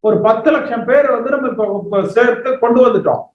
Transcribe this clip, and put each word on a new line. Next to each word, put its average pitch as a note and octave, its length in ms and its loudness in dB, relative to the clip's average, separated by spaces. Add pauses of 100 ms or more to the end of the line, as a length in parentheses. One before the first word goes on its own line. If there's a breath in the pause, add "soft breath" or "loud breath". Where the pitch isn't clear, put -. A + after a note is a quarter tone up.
ஒரு G#3 140 2
பத்து A3 320 2
லட்சம் A#3+ 340 -4
பேர் C#4 220 2
வந்து A#3+ 240 -2
நம்ம C4+ 180 -2
இப்ப, G#3+ 160 -4 (100)
இப்ப G3 320 -2
சேர்த்து A#3+ 480 0
கொண்டு A#3 260 0
வந்துட்டோம். G3+ 420 2 (120)